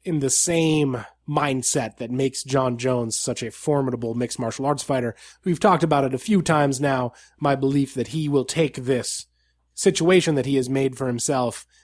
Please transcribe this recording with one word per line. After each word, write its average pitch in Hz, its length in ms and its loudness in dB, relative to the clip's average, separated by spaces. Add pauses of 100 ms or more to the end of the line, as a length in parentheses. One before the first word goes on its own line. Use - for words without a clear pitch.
in 165 160 -2
the 139 100 0
same 151 760 2 (220)
mindset 139 720 -2
that 117 120 -8
makes 131 340 -2
John 131 360 0
Jones 120 360 0
such - 280 -4
a 110 80 -6
formidable 123 640 -2
mixed 120 240 -4
martial 120 260 -4
arts 143 160 0
fighter. 123 340 -2 (300)
We've 175 140 0
talked 180 240 4
about 147 200 4
it 131 120 0
a - 20 -2
few 202 240 2
times 143 400 2
now, 131 320 -2 (260)
my 143 160 2
belief 135 380 0
that 117 140 -4
he 156 200 -4
will 139 180 2
take 156 320 -2
this 123 500 -4 (480)
situation 175 580 4
that 131 140 0
he 139 80 2
has 131 120 2
made 135 300 0
for 135 80 -4
himself 123 600 -2 (160)